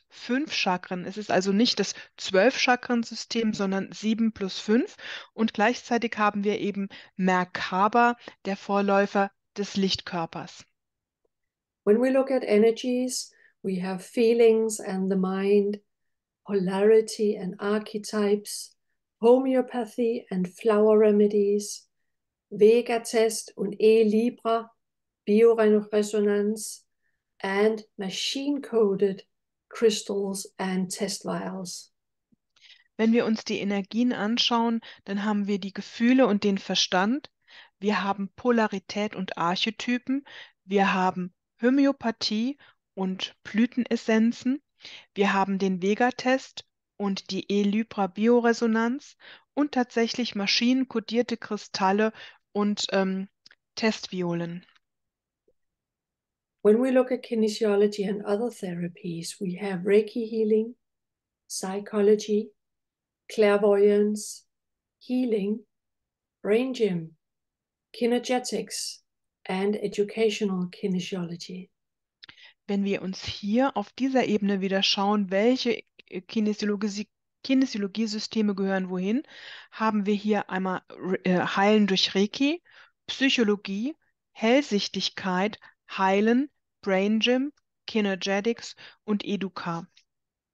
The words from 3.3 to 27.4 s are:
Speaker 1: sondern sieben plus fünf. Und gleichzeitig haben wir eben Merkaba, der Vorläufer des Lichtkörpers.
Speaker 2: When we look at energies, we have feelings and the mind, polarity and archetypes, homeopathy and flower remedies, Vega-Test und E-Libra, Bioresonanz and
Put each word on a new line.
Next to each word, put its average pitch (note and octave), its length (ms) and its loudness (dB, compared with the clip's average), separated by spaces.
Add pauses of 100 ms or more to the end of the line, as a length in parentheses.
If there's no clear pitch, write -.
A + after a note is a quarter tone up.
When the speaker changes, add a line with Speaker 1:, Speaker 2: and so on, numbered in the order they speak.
Speaker 1:
sondern G3 380 -2
sieben A3 400 0
plus F#3+ 280 -6
fünf. B3 360 0 (380)
Und A3 200 0
gleichzeitig A#3 640 0
haben G#3 280 0
wir G#3 160 -2
eben G3 260 -4 (300)
Merkaba, F#3+ 1000 2 (300)
der G3 100 -4
Vorläufer G3+ 720 2 (280)
des G3+ 180 -6
Lichtkörpers. F3 880 -4 (1200)
Speaker 2:
When G#3+ 180 4
we C4 100 2
look C4 200 2
at B3+ 140 -2
energies, B3 840 0 (320)
we F#3+ 220 -4
have F#3 180 -6
feelings A3+ 760 4
and F#3+ 320 -4
the F#3+ 60 0
mind, G3 640 0 (640)
polarity G#3 920 2
and G3 220 -8
archetypes, G#3 1160 -4 (420)
homeopathy B3 1080 2
and F#3 180 -2
flower G#3+ 500 4
remedies, G#3 880 2 (640)
Vega-Test A3+ 1080 2
und G3+ 200 -4
E-Libra, A3+ 920 2 (540)
Bioresonanz G#3 1600 2 (540)
and G#3 440 0 (140)